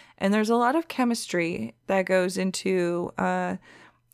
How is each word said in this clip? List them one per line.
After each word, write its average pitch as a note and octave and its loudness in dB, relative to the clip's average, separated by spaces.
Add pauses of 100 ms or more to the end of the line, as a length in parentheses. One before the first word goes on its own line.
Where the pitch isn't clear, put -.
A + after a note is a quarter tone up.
(180)
And G3 0
there's G#3+ 2
a A#3 4
lot A#3+ 4
of E4 -2
chemistry A3+ -2 (120)
that F#3+ 2
goes F#3 2
into, F3+ -2
uh, F#3 -2 (580)